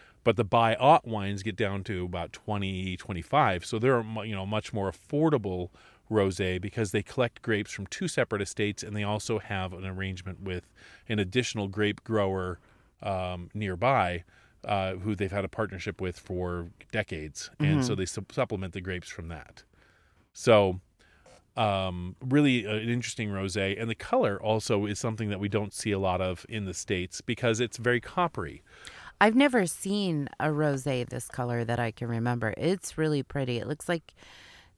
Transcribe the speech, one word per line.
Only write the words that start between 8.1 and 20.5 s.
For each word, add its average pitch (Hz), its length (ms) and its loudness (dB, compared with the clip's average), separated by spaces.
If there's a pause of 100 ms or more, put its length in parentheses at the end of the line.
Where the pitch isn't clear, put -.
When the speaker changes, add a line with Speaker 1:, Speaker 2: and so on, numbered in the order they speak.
Speaker 1:
estates, 104 440 -2
and 104 120 -8
they 104 80 -2
also 104 360 -2
have 92 340 -4
an 92 120 -10
arrangement 92 540 -6
with 92 300 -6 (400)
an 110 80 0
additional 104 500 0
grape 104 360 0
grower, 95 560 0 (420)
um, 90 540 -4
nearby, 95 680 0 (420)
uh, 95 320 0
who 101 180 -2
they've 95 160 -2
had 101 120 0
a 98 60 -4
partnership 98 500 -6
with 92 200 -4
for 87 480 -4 (240)
decades. 80 580 -6 (100)
And 147 240 4
so 123 100 0
Speaker 2:
Mm-hmm. 95 80 0
Speaker 1:
they - 40 0
sup-, - 260 -8
supplement 95 420 -2
the 95 80 -8
grapes 90 280 -6
from 82 200 -10
that. - 340 -14 (680)
So, 101 480 6 (800)